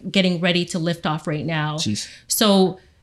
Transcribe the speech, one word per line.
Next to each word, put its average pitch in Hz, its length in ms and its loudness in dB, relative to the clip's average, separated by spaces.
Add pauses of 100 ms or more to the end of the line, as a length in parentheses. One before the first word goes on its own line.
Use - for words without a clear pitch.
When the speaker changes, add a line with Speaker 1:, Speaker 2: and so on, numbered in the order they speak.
(100)
Speaker 1:
getting 180 300 2
ready 175 240 0
to 175 140 -6
lift 170 260 -4
off 156 220 -4
right 151 180 -4
now. 156 320 -4
Speaker 2:
Jeez. 110 320 -4 (180)
Speaker 1:
So 190 540 2 (220)